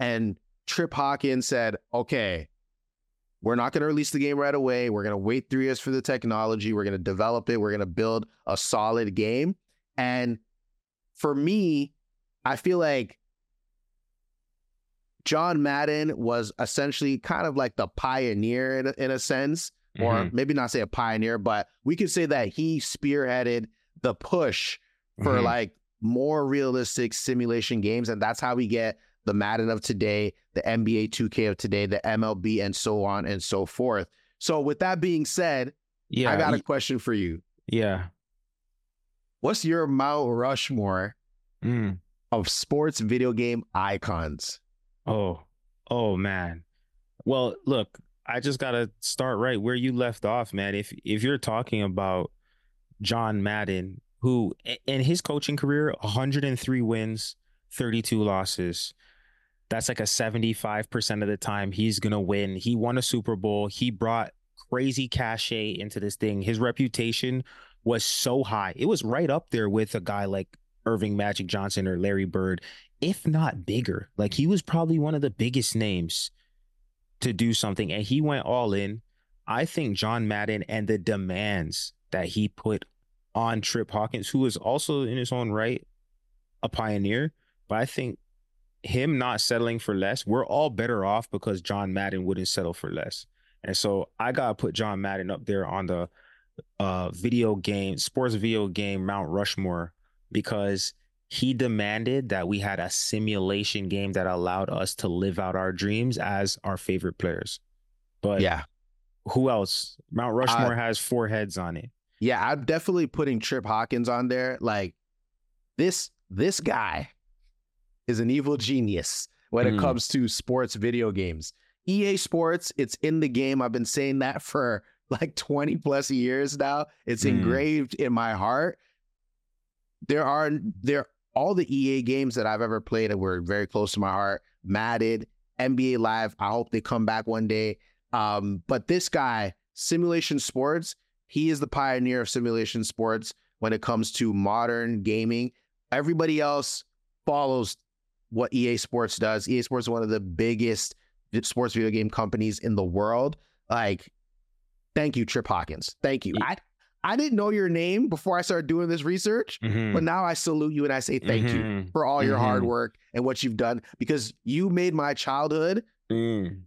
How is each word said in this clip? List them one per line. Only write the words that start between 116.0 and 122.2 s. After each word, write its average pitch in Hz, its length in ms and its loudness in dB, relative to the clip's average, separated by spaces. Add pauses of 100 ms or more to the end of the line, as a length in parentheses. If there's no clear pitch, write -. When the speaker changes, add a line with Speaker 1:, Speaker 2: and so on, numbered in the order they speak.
Speaker 1:
this 127 300 0
guy 95 500 -2 (960)
is 117 140 0
an 117 100 2
evil 143 260 2
genius 113 720 -2 (220)
when 120 160 2
it 110 80 2
Speaker 2:
Mm. 101 60 0
Speaker 1:
comes 120 280 2
to 127 200 2
sports 123 460 -2
video 113 380 0
games. 85 400 -4 (340)
E 202 200 2
A 196 100 2
Sports, 170 600 0